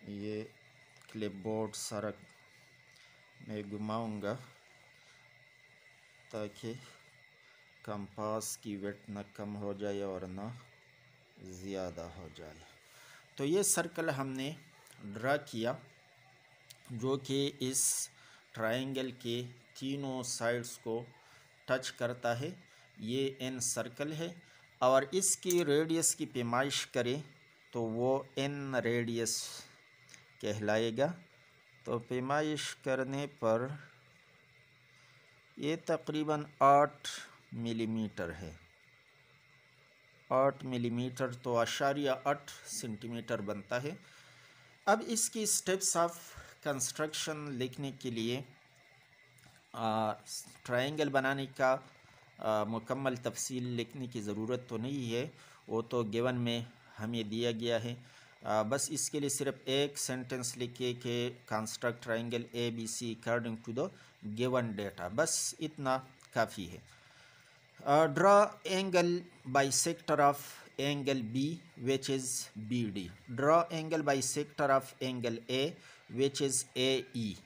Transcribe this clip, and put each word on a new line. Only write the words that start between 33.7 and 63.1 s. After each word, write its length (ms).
ये 180
तकरीबन 720
आठ 460
मिलीमीटर 760
है, 280
आठ 340
मिलीमीटर 680
तो 220
आशारिया 560
आठ 240
सेंटीमीटर 880
बनता 380
है। 200
अब 160
इसकी 440
steps 500
of 200
construction 840
लिखने 420
के 180
लिए, 340
आ, 380
ट्रायंगल 420
बनाने 380
का, 320
आ, 240
मुकम्मल 520
तफसील 480
लिखने 440
की 120
ज़रूरत 500
तो 60
नहीं 360
है, 200
वो 140
तो 220
गिवन 300
में 320
हमें 300
दिया 240
गया 260
है। 180
आ, 160
बस 300
इसके 280
लिए 100
सिर्फ 380
एक 300
सेंटेंस 580
लिखिए 380
कि 460
construct 540
triangle 380
A 160
B 160
C 280